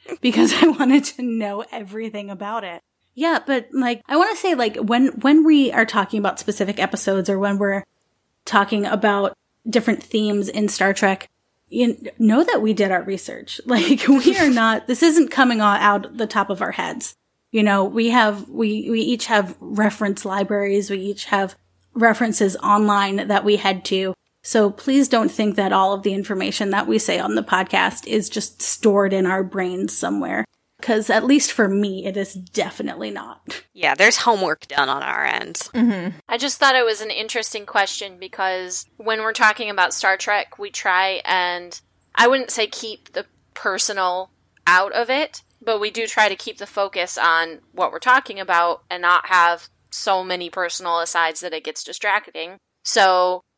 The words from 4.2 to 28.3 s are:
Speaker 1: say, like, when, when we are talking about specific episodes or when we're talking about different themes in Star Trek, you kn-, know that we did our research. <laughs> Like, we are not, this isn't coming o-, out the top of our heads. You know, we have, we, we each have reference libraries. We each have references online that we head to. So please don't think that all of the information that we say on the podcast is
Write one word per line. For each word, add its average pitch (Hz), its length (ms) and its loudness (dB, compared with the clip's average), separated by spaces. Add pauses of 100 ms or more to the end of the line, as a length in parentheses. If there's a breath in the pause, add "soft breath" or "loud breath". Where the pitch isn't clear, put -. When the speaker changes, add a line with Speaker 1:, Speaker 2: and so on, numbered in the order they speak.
Speaker 1:
say, 359 180 0
like, 233 220 -2
when, 240 300 2 (120)
when 302 240 6
we 294 280 6
are 220 140 2
talking 214 340 -2
about 202 200 -2
specific 202 400 -4
episodes 190 500 -2
or 196 100 0
when 202 180 0
we're 196 260 -2 (640)
talking 202 400 0
about 202 480 0 (360)
different 220 340 0
themes 208 440 -2
in 208 220 -2
Star 196 240 0
Trek, 190 340 0 (420)
you 233 260 0
kn-, - 240 -16
know 226 240 6
that 466 180 0
we 214 120 2
did 196 180 0
our 175 120 0
research. - 600 -10
<laughs> - 20 -14
Like, 254 420 2
we 277 300 6
are 311 120 4
not, 226 380 2
this 254 160 0
isn't 320 280 6
coming 247 280 4
o-, 214 60 4
out 202 520 2
the 220 100 -2
top 208 220 0
of 185 120 -4
our 180 100 -4
heads. - 440 -8 (360)
You 214 120 2
know, 196 200 4
we 226 280 0
have, 214 360 2
we, 214 420 -4
we 226 120 0
each 233 240 -2
have 202 340 0
reference 208 640 -2
libraries. 202 640 -2
We 196 100 -4
each 202 260 -8
have 196 300 -2 (380)
references 220 640 2
online 202 680 2
that 202 160 0
we 208 140 2
head 196 260 -2
to. 190 300 -4 (280)
So 208 300 2
please 269 380 2
don't 226 200 2
think 208 280 -2
that 190 160 0
all 190 200 4
of 196 100 -6
the 196 100 0
information 196 560 -4
that 208 180 0
we 220 100 2
say 180 220 0
on 208 160 -2
the 226 80 0
podcast 190 640 0
is 214 220 -2